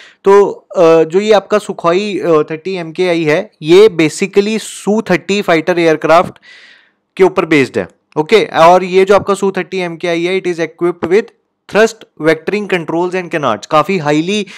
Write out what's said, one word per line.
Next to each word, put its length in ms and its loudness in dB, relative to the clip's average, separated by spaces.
तो, 260 4
अ, 280 4
जो 160 -2
ये 120 0
आपका 260 0
सुखोई, 600 -4
अ, 320 0
थर्टी 240 -8
एम 180 -10
के 160 -2
आई 160 -2
है, 260 -2
ये 260 6
basically 580 -2
सू 440 -6
थर्टी 400 -2
फाइटर 360 0
एयरक्राफ्ट 560 2
के 80 4
ऊपर 220 0
बेस्ड 320 0
है। 100 -4
ओके, 260 2
और 400 4
ये 200 2
जो 100 2
आपका 200 0
सू 160 -4
थर्टी 280 -8
एम 180 -6
के 120 -8
आई 160 -4
है, 180 -4
it 60 -6
is 120 -6
equipped 500 -6
with 140 2
thrust 580 -2
vectoring 400 -2
controls 460 -4
and 200 -8
canards। 320 -4
काफ़ी 320 0
हाईली 480 -2